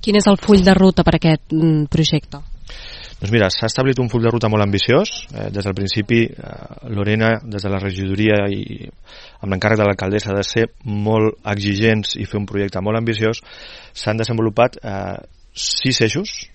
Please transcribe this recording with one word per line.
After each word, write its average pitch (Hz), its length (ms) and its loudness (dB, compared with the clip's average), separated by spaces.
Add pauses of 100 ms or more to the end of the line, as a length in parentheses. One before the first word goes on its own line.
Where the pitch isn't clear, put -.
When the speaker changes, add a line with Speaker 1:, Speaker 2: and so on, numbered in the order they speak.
Speaker 1:
Quin 208 160 2
és 208 120 4
el 196 120 6
full 196 240 6
de 190 120 8
ruta 190 280 6
per - 140 4
aquest, - 340 2
mm, 156 400 2
projecte? 151 480 0 (800)
Speaker 2:
Doncs 101 120 -4
mira, 107 160 4
s'ha 113 220 -2
establit 131 320 0
un 123 80 -2
full 117 140 0
de 117 80 4
ruta 117 200 0
molt 107 120 4
ambiciós. 101 680 0
Eh, 104 200 -8
des 101 120 -6
del 98 100 -4
principi, 101 500 0
eh, - 640 -12
Lorena, 107 540 0
des 104 200 -10
de 98 80 -4
la 98 80 -2
regidoria 98 720 0
i 101 400 -8 (520)
amb 98 120 -4
l'encàrrec 107 260 2
de 107 60 4
l'alcaldessa 101 500 -2
de 101 80 0
ser 113 240 0 (180)
molt 107 600 0
exigents 104 720 0
i - 80 -6
fer 104 160 -4
un 101 60 -6
projecte 98 340 -4
molt 107 180 -2
ambiciós, 113 420 -2 (520)
s'han - 240 -4
desenvolupat, 113 640 0
eh, 98 340 -8 (380)
sis - 460 -4
eixos, 135 540 -4